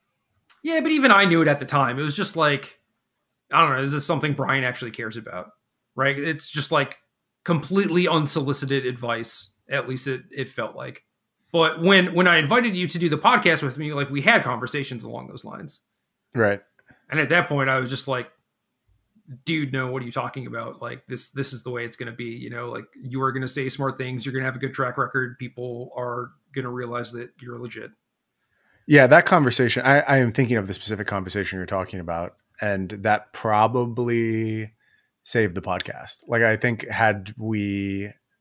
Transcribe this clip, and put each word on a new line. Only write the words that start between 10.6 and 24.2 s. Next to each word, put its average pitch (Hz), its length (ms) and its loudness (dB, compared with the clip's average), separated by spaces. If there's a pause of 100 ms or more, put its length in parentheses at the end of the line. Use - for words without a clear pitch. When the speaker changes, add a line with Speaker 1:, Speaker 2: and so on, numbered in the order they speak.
Speaker 1:
like. 131 280 -14 (480)
But 160 300 4
when, 185 320 6
when 180 140 4
I 170 100 6
invited 202 400 2
you 180 100 -2
to 175 120 -4
do 170 100 2
the 147 80 0
podcast 185 460 4
with 127 140 -4
me, 151 140 -6
like, 143 180 -4
we 139 120 -4
had 208 220 4
conversations 123 600 -6
along 120 240 -12
those - 160 -16
lines. - 380 -16 (520)
Speaker 2:
Right. 101 280 2 (480)
Speaker 1:
And 147 100 -2
at 135 100 0
that 170 200 2
point, 139 200 0
I 131 100 2
was 127 100 -4
just 131 180 -6
like, 123 240 -6 (1120)
"Dude, 156 300 -4
no, 131 180 -4
what 131 120 -6
are - 20 -10
you 120 60 -12
talking 123 340 -8
about? 117 360 -10
Like, 127 260 -12
this, - 240 -10
this 135 220 -6
is 120 100 -12
the 127 80 -8
way 120 140 -6
it's 117 100 -12
gonna 117 160 -10
be, 120 140 -12
you 117 240 -12
know? 120 200 -10
Like, 117 160 -12 (100)
you 131 280 -8
are 131 80 2
gonna 131 160 -4
say 131 200 -4
smart 135 300 -4
things. 127 280 -6